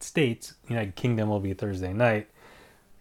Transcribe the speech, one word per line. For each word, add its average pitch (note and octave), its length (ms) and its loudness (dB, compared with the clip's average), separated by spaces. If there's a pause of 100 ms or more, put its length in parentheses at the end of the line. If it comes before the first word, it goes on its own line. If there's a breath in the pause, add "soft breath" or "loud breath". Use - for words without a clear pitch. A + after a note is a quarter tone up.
States, - 520 -2 (140)
United A2 280 -2
Kingdom A2 320 2
will G#2 120 2
be G2 120 -2
Thursday F#2+ 400 -4
night. A2 360 2 (720 soft breath)